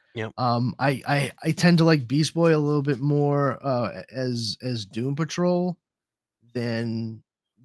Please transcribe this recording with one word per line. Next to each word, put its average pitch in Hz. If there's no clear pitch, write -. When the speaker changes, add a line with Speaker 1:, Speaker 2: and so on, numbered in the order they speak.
Speaker 1:
Yep. 110
Speaker 2:
Um, 123
I, 135
I, 139
I 160
tend 175
to 165
like 151
Beast 143
Boy 165
a 151
little 147
bit 139
more, 143
uh, 120
as, 120
as 120
Doom 120
Patrol 175
than, 113